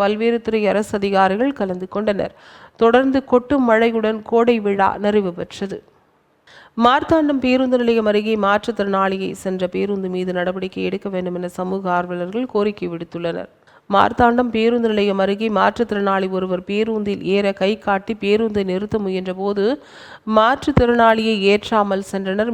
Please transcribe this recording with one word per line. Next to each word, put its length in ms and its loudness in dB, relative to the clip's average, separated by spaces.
பல்வேறு 460 0
துறை 120 0
அரசு 280 -2
அதிகாரிகள் 600 2
கலந்து 360 -4
கொண்டனர். 400 -2
தொடர்ந்து 380 4
கொட்டும் 380 2
மழையுடன் 500 2
கோடை 240 4
விழா 240 2
நிறைவு 340 0
பெற்றது. 380 -10
மார்த்தாண்டம் 640 2
பேருந்து 380 2
நிலையம் 300 0
அருகே 240 0
மாற்றுத்திறனாளியை 840 0
சென்ற 320 -4
பேருந்து 400 -4
மீது 240 -4
நடவடிக்கை 520 -4
எடுக்க 260 -6
வேண்டும் 240 -4
என 180 -6
சமூக 400 -4
ஆர்வலர்கள் 560 -4
கோரிக்கை 400 -2
விடுத்துள்ளனர். 580 -8
மார்த்தாண்டம் 600 4
பேருந்து 380 2
நிலையம் 320 0
அருகே 240 -2
மாற்றுத்திறனாளி 760 0
ஒருவர் 340 -2
பேருந்தில் 520 -2
ஏற 120 2
கை 100 2
காட்டி 360 -2
பேருந்தை 480 0
நிறுத்த 340 -2
முயன்ற 360 -4
போது 240 0
மாற்றுத்திறனாளியை 960 4
ஏற்றாமல் 600 0
சென்றனர். 400 -2